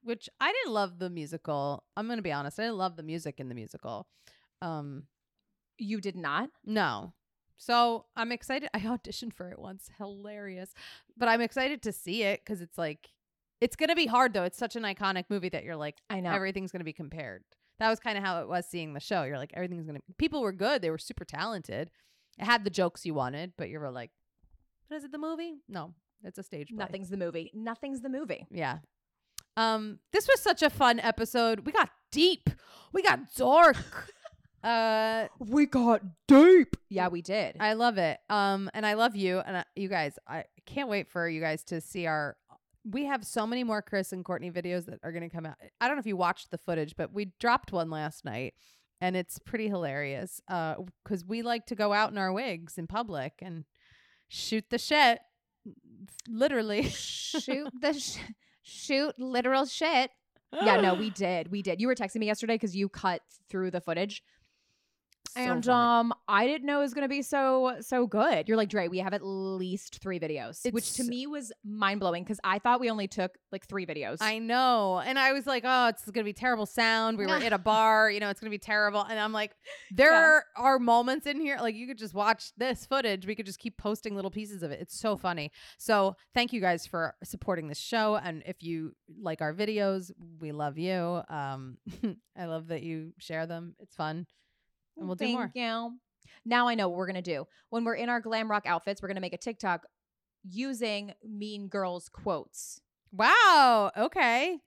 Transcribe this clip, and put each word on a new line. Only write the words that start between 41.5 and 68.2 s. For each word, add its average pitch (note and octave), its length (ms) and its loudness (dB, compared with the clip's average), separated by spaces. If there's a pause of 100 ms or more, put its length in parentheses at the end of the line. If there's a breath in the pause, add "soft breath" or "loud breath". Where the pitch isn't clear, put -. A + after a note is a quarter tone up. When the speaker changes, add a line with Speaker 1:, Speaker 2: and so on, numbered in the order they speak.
Speaker 1:
to E3 140 -6
see F3 280 -8
our, D3+ 280 -2 (480)
we A#3 220 -4
have C4 200 -4
so A3 220 -4
many B3 160 -2
more G#3+ 180 -2
Chris F#3+ 300 -4
and F#3 140 -8
Courtney F3+ 260 -6
videos F3 360 -4
that - 140 -14
are E3 120 -10
gonna E3+ 160 -8
come E3 160 -10
out. D#3 100 -12 (240)
I A#3 80 2
don't C#4+ 80 0
know C#4 60 -6
if G3 40 -8
you G3+ 120 -2
watched F3 340 -2
the F3 60 -10
footage, D#3+ 400 -4
but E3 160 -6
we G3+ 260 -6
dropped A#3+ 320 2
one E3 180 0
last D#3 360 -6
night. A#2+ 280 -6 (460 soft breath)
And F#3 160 0
it's F3+ 240 -4
pretty A3 300 -6
hilarious, C#3+ 800 -6
uh, E3 260 -2 (300)
'cause F#3 180 -4
we A3 180 -6
like A#3 260 -2
to A#3+ 80 -6
go G#3 180 2
out G#3+ 180 2
in G#3 60 -6
our F#3+ 160 0
wigs F#3+ 440 -6
in E3+ 80 -6
public F3+ 560 -6
and E3 220 -12 (640 soft breath)
shoot - 420 -4
the A#3 80 -2
shit, C#4+ 440 4 (1080)
literally. A3+ 560 0
<laughs> - 60 0
Speaker 2:
Shoot - 800 -6 (100)
the D4 140 2
sh-, - 240 -6 (440)
shoot - 580 -2
literal B3+ 460 2
shit. C4+ 460 0 (400)
Yeah, G#3 300 4
no, F#3 140 4
we G#3+ 140 -2
Speaker 1:
<gasps> - 20 -8
Speaker 2:
did. F3+ 400 -2
We G3+ 100 -4
did. F3+ 180 -2
You A3+ 80 0
were B3+ 80 4
texting A#3 220 -4
me A3 80 0
yesterday A3 320 0
'cause G3 180 -4
you G3 140 0
cut F3+ 320 -2 (280)
through F#3 220 -2
the F3+ 100 -2
footage. F3+ 420 -4 (1120)
Speaker 1:
So B3 60 -4
Speaker 2:
And, B3 220 0
Speaker 1:
funny. B3 140 6 (320)
Speaker 2:
um, A3+ 40 -2 (140)
I G#3 200 4
didn't C#4+ 180 0
know C#4+ 140 2
it C#4+ 40 2
was B3 120 -2
gonna C#4 120 -2
be C#4 140 -2
so, C4 600 2
so B3 260 0
good. G#3+ 400 2